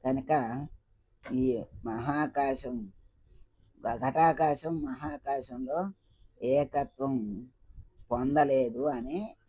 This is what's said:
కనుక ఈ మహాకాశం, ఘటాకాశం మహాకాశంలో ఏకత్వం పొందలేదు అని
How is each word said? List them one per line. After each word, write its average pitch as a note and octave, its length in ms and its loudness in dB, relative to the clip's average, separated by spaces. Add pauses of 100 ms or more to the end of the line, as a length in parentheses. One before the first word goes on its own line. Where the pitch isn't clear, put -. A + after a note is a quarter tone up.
కనుక C3+ 600 0 (640)
ఈ B2+ 300 2 (220)
మహాకాశం, C3 1040 -2 (1040)
ఘటాకాశం D#3 840 2
మహాకాశంలో C#3 1080 -4 (540)
ఏకత్వం C3 1000 0 (640)
పొందలేదు C3 760 2
అని C#3+ 480 -4 (140)